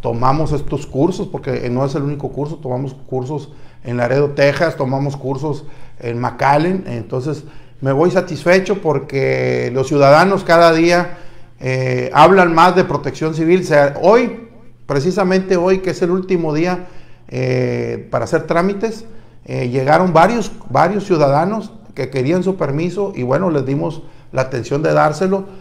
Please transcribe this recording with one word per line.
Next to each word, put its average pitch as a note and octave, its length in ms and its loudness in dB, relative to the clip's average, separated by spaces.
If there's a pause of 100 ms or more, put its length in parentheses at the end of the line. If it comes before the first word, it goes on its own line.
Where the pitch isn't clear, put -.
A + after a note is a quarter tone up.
tomamos C3 520 0
estos C3+ 340 -4
cursos, F3 400 -2
porque, B2 400 -6
eh, - 20 -4
no B2+ 160 -2
es C#3 80 -4
el D3+ 80 -4
único C#3+ 300 -6
curso, D3 240 -6
tomamos C3 400 -8
cursos C3+ 560 -8 (320)
en A#2+ 140 -6
Laredo, C3+ 340 2
Texas, C#3+ 440 0
tomamos C#3 400 -4
cursos C3+ 500 -6 (340)
en A#2 200 -6
McAllen. D3 680 0
Entonces B2+ 560 -6 (360)
me C3+ 120 0
voy D#3 180 4
satisfecho F#3 720 0
porque C3 920 -2
los C3 160 -2
ciudadanos D#3 560 6
cada E3+ 300 6
día, F3 440 2 (420)
eh, B2+ 560 -2
hablan E3+ 400 6
más E3+ 200 6
de F3+ 100 4
Protección D3+ 500 -4
Civil. E3 260 2
O D#3+ 40 -6
sea, C#3+ 360 4
hoy, A3 480 2 (380)
precisamente F#3 680 0
hoy, F#3 220 2
que F#3 120 -4
es - 100 -4
el F3 80 0
último F3+ 460 -2
día, F3+ 320 -2 (420)
eh, B2 840 -2
para A#2 140 -2
hacer D#3 200 -2
trámites, G3 600 -2 (400)
eh, C3 240 -4
llegaron D3+ 440 2
varios, G3 380 2 (180)
varios F3+ 360 2
ciudadanos E3+ 680 2 (240)
que B2+ 140 -6
querían C#3 340 0
su F#3+ 140 -2
permiso F3 580 -2
y B2+ 80 -4
bueno, D3 260 0
les C#3+ 160 0
dimos D3 380 -4 (280)
la B2+ 120 -2
atención C3 400 -4
de D#3 100 2
dárselo, F3+ 520 0 (160)